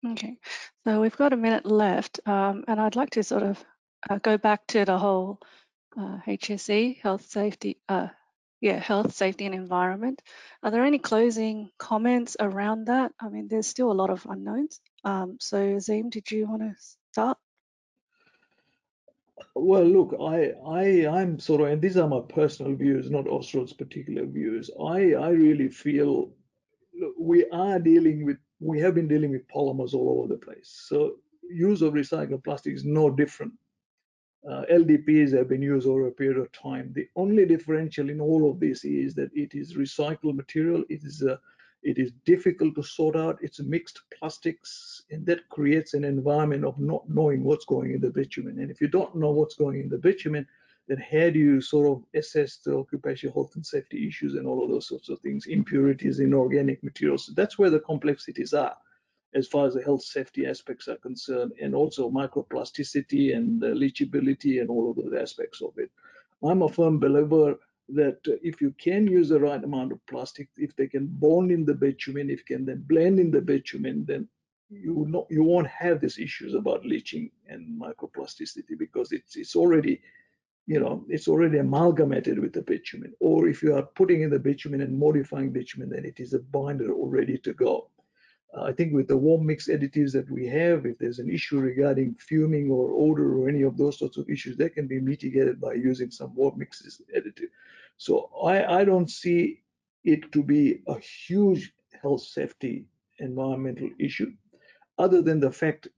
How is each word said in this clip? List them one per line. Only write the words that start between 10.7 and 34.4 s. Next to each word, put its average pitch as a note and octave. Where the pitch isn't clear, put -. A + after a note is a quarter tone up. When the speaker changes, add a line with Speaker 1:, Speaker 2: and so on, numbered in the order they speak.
Speaker 1:
there A#3
any C#4+
closing A3
comments A#3
around G#3
that? B3
I A3
mean, G#3
there's A3
still B3
a -
lot F#3+
of F#3+
unknowns. G#3
Um, F#3+
so, -
Azim, G3+
did A3
you G#3+
wanna G#3+
start? A#3
Speaker 2:
Well, F#3
look, F3
I, D#3
I, F3
I'm E3+
sort D3+
of, D3
and D3+
these F#3
are E3
my C3+
personal C#3
views, C3+
not C#3
Austroad's C3
particular -
views. A2+
I, E3+
I D3+
really D3+
feel, C#3+
look, -
we E3+
are F3+
dealing D#3+
with, C#3+
we D#3
have E3+
been E3
dealing D3+
with C3+
polymers C3+
all B2+
over B2
the -
place. -
So -
use F3
of D#3
recycled C#3+
plastic C#3+
is C3+
no D3+
different. -